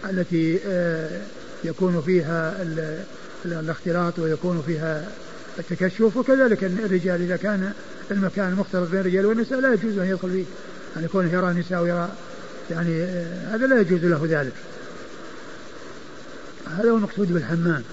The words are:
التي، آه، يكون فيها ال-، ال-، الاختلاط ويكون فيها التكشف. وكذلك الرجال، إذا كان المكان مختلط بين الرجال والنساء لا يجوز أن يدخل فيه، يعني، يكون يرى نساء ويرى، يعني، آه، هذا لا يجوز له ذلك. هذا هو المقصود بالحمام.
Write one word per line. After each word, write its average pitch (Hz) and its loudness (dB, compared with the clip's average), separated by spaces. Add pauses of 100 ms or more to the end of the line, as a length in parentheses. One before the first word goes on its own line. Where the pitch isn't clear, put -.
(100)
التي، 175 0
آه، 170 -2 (440)
يكون 175 0
فيها 165 2
ال-، 160 -4 (400)
ال-، 175 -4
الاختلاط 170 -2
ويكون 165 0
فيها 160 -2 (500)
التكشف. 185 2
وكذلك 254 6
الرجال، 185 2
إذا 180 0
كان 196 0 (380)
المكان 190 0
مختلط 180 0
بين 190 2
الرجال 190 4
والنساء 233 2
لا 262 6
يجوز 202 0
أن 180 0
يدخل 185 0
فيه، 185 0 (500)
يعني، 160 -4
يكون 185 2
يرى 180 2
نساء 175 0
ويرى، 175 2 (640)
يعني، 165 0
آه، 180 -4
هذا 240 2
لا 262 8
يجوز 175 4
له 165 4
ذلك. 143 0 (2250)
هذا 233 6
هو 226 6
المقصود 202 2
بالحمام. 165 2 (100)